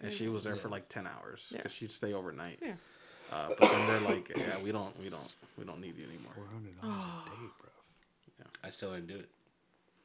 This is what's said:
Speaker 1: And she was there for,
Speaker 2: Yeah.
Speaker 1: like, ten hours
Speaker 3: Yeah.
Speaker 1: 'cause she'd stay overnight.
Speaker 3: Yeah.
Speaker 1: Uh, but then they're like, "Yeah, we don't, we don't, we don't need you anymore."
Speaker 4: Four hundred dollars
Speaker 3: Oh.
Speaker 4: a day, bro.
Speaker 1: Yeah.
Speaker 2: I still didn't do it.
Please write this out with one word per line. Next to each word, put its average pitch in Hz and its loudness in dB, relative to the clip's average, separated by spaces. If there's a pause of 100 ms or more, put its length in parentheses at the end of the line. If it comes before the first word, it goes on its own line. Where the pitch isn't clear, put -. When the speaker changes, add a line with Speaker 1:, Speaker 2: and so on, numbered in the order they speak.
Speaker 1:
And 104 -2
she 110 0
was 110 0
there 104 0
for, 98 -2
Speaker 2:
Yeah. 104 -2
Speaker 1:
like, 98 -6
ten 95 -4
hours - -10
Speaker 3:
Yeah. - -4
Speaker 1:
'cause - -4
she'd 110 -6
stay 104 0
overnight. 87 -4
Speaker 3:
Yeah. 294 -4 (580)
Speaker 1:
Uh, 76 0 (100)
but - 12
then 107 6
they're 110 6 (140)
like, - -2
"Yeah, 95 2
we 104 0
don't, 98 0
we 95 -6
don't, 80 -6 (220)
we 110 -8
don't 87 -8
need 90 -8
you 78 -10
anymore." - -12
Speaker 4:
Four 101 -8
hundred 104 -10
dollars 220 -2
Speaker 3:
Oh. 170 -6
Speaker 4:
a - -10
day, - -10 (260)
bro. - -18 (680)
Speaker 1:
Yeah. - -18 (160)
Speaker 2:
I 95 -8
still 95 -4
didn't 87 -6
do 95 -8
it. 87 -12 (760)